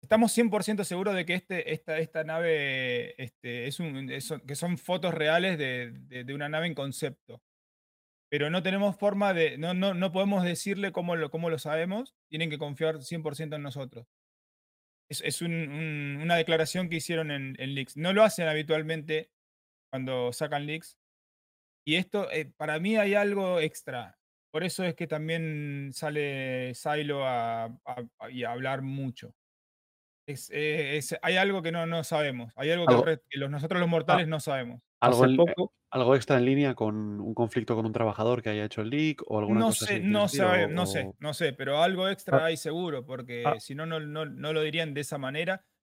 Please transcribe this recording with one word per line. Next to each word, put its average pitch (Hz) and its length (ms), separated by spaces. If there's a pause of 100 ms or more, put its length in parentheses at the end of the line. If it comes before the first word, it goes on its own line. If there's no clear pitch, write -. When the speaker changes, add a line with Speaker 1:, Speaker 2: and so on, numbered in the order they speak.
Speaker 1:
"Estamos 220 300
cien 226 180
por 202 120
ciento 208 220
seguros 196 300
de 180 100
que 175 100
este, 180 380
esta, 156 260
esta 160 260
nave, 143 960
este, 120 440
es 139 140
un, 135 300
es, 135 220 (140)
que 139 80
son 175 240
fotos 175 360
reales 165 440
de, 127 340
de, 127 320
de 135 100
una 143 140
nave 156 180
en 165 80
concepto. 135 680 (880)
Pero 147 200
no 180 120
tenemos 196 340
forma 202 380
de, 156 240
no, 165 160
no, 190 200
no 180 180
podemos 196 320
decirle 190 480
cómo 175 240
lo, 156 140
cómo 165 200
lo 156 80
sabemos, 175 560 (160)
tienen 156 200
que 147 80
confiar 151 440
cien 165 200
por 151 140
ciento 151 200
en 147 60
nosotros". 135 440 (1040)
Es, 143 100
es 151 220
un, 170 100
un, 147 680
una 170 140
declaración 165 520
que 165 80
hicieron 160 340
en, 135 280
en 135 160
leaks. 135 220
No 165 180
lo 208 80
hacen 190 260
habitualmente 156 840 (600)
cuando 127 400
sacan 147 340
leaks. 156 300 (880)
Y 151 100
esto, 185 340
eh, 151 160 (100)
para 151 220
mí 202 180
hay 202 180
algo 196 460
extra. 131 580 (320)
Por 160 140
eso 185 180
es 175 120
que 170 120
también 151 840
sale 135 840
Silo 147 520
a, 117 380
a, 120 400 (140)
a, 113 120
y 127 140
a 117 80
hablar 131 280
mucho. 135 540 (920)
Es, 139 240
eh, 151 460
es, 151 240
hay 175 160
algo 196 240
que 165 120
no, 170 140
no 165 160
sabemos. 135 540
Hay 139 140
algo 175 160
que 131 60
el 123 40
Speaker 2:
Algo 123 80
Speaker 1:
re-, 160 240
que 139 100
los, 139 120
nosotros 156 300
los 175 100
mortales 165 360
Speaker 2:
Ah. 156 40
Speaker 1:
no 156 100
sabemos. 127 400 (220)
Speaker 2:
Algo 123 220
Speaker 3:
Hace 127 80
Speaker 2:
en, 131 40
Speaker 3:
poco 170 380 (160)
Speaker 2:
algo 127 260
extra 131 220
en 123 80
línea 135 280
con 107 460
un 113 140
conflicto 117 420
con 113 80
un 110 80
trabajador 113 500
que 113 60
haya 104 160
hecho 107 160
el 107 100
leak 151 360
o 107 120
alguna 107 220
Speaker 1:
No 226 60
Speaker 2:
cosa 214 200
Speaker 1:
sé, 202 80
Speaker 2:
así - 80
de 185 60
Speaker 1:
no 208 160
Speaker 2:
ese 185 120
estilo, 185 120
Speaker 1:
sabe-, 180 160
Speaker 2:
o, - 40
Speaker 1:
no 175 180
sé, 175 180
Speaker 2:
o 95 140
Speaker 1:
no 147 160
sé, 151 180
pero 139 300
algo 185 260
extra 190 300
Speaker 3:
Ah. 156 80
Speaker 1:
hay 165 100
seguro, 156 480
porque 123 420
Speaker 3:
Ah. 147 140
Speaker 1:
si - 140
no, 156 120
no, 160 140
no, 151 240
no 143 280
lo 156 100
dirían 156 320
de 143 80
esa 143 160
manera, 160 480 (160)